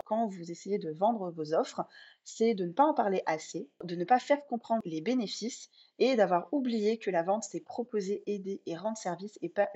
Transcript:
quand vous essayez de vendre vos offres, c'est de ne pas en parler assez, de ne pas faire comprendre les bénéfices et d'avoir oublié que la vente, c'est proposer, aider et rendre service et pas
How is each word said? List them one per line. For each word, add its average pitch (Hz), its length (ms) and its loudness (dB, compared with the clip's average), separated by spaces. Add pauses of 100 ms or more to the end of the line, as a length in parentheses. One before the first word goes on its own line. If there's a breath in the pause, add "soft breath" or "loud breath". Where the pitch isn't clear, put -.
quand 226 220 0
vous 180 220 -8
essayez 190 280 -4
de 165 140 -6
vendre 190 400 0
vos 156 220 -4
offres, 202 280 0 (420 loud breath)
c'est 226 300 2
de 190 100 -2
ne 175 80 -2
pas 269 140 6
en 233 80 6
parler 196 320 2
assez, 160 420 -4 (160)
de 175 120 -6
ne 175 100 -2
pas 247 140 6
faire 285 260 2
comprendre 233 400 -4
les 160 160 -6
bénéfices 220 680 -4 (300 soft breath)
et 254 160 4
d'avoir 180 380 4
oublié 233 440 2
que 208 140 -4
la 175 100 4
vente, 196 220 0
c'est - 160 -8
proposer, 202 680 -4
aider 196 380 -4
et 165 120 -6
rendre 214 200 -4
service 185 440 -6
et 175 80 -4
pas 202 260 2